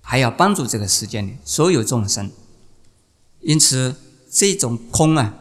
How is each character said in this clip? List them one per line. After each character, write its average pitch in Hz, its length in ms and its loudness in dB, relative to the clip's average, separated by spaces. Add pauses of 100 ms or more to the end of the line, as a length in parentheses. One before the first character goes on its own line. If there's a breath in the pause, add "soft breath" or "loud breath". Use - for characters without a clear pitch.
还 - 160 -2
要 123 140 2
帮 196 240 2
助 139 100 -4
这 110 140 -4
个 101 80 -4
世 - 180 -2
间 104 200 -6
的 98 80 -10 (120)
所 170 260 2
有 127 120 2
众 113 260 -2
生。 101 220 -4 (1080)
因 156 180 2
此， 131 360 0 (360)
这 202 240 2
种 120 200 -2 (160)
空 156 240 4
啊 107 260 0